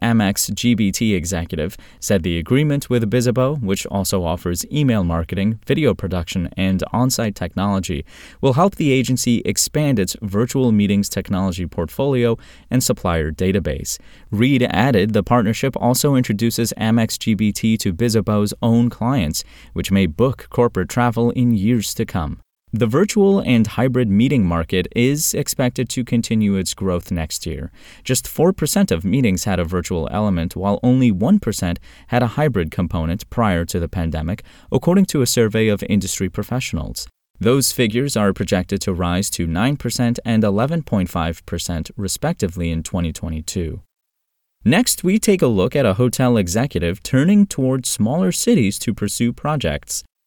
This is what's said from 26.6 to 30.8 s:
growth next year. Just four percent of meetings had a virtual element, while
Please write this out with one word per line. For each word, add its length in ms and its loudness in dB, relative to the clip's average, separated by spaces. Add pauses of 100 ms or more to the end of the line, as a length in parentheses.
growth 380 -4
next 340 -6
year. 260 -8 (320)
Just 240 -2
four 240 2
percent 400 0
of 140 -2
meetings 400 2
had 120 0
a 60 0
virtual 480 -2
element, 460 -2
while 260 0